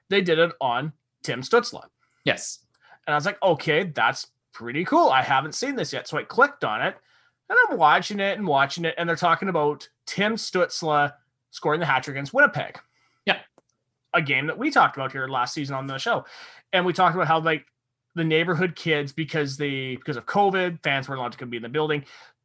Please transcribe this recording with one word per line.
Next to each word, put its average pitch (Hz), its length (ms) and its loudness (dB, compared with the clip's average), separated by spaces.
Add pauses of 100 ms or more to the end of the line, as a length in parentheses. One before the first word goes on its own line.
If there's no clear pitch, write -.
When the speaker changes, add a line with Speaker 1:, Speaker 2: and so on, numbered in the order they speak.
(100)
Speaker 1:
They 196 100 4
did 170 180 2
it 170 220 4
on 135 320 -2 (300)
Tim 123 200 -4
Stützle. - 420 0 (400)
Speaker 2:
Yes. - 360 -4 (460)
Speaker 1:
And 151 80 0
I - 20 4
was 147 100 0
like, 196 160 -6
"Okay, 165 420 2
that's 131 440 0 (240)
pretty 123 320 -6
cool. 320 260 4
I 131 120 4
haven't 139 320 0
seen 269 220 -6
this 156 160 -6
yet." - 160 -8
So 156 80 -6
I 131 60 -4
clicked - 420 0
on 110 160 -2
it, 185 160 -2 (540)
and 453 80 2 (100)
I'm 294 80 -2
watching 180 440 4
it 196 180 -2
and 208 80 -4
watching 139 380 0
it, 160 120 -2
and 170 120 -2
they're 165 80 0
talking 170 320 2
about 147 400 0 (180)
Tim 214 300 -2
Stützle 151 760 0 (380)
scoring 156 300 -2
the 165 60 -2
hat 131 180 2
trick 143 100 -8
against 143 180 -8
Winnipeg. 262 460 2 (480)
Speaker 2:
Yeah. - 140 0 (760)
Speaker 1:
A 170 80 2
game 139 240 -2
that 160 120 -4
we 285 120 -2
talked 247 260 4
about 131 160 -6
here 131 160 -6
last 127 260 -2
season 139 220 -6
on 135 100 -8
the 135 120 -8
show. 220 260 -2 (480)
And 180 120 4
we 180 80 2
talked 175 220 4
about 175 140 0
how, 160 100 4
like, 160 280 0 (500)
the 165 80 -2
neighborhood 165 500 2
kids, 147 380 -2
because 147 440 -4
they, 135 380 -6
because 127 220 -8
of 117 100 -10
covid, 185 560 0
fans 139 260 -2
weren't 135 120 -6
allowed 120 120 -6
to - 60 -20
come 123 120 -12
be 120 60 -8
in 113 60 -8
the 117 60 -10
building. 151 360 -2 (400)